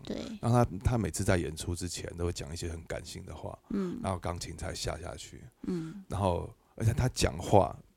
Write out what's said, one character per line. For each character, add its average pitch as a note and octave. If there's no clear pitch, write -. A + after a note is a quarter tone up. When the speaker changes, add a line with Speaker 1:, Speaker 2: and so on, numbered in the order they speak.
Speaker 1:
对。 -
Speaker 2:
然 A#2
后 A#2+
她， A#2
她 B2
每 F#2+
次 G2+
在 G2
演 D#2+
出 F2
之 F2+
前 -
都 E2+
会 F2
讲 C#2+
一 E2+
些 E2+
很 E2
感 -
性 -
的 E2+
话， -
Speaker 1:
嗯。 F#3+
Speaker 2:
然 F#2+
后 F#2
钢 F2
琴 E2+
才 E2
下 D#2
下 E2
去。 -
Speaker 1:
嗯。 F3
Speaker 2:
然 -
后， F2
而 -
且 A2+
她 B2
讲 -
话 F2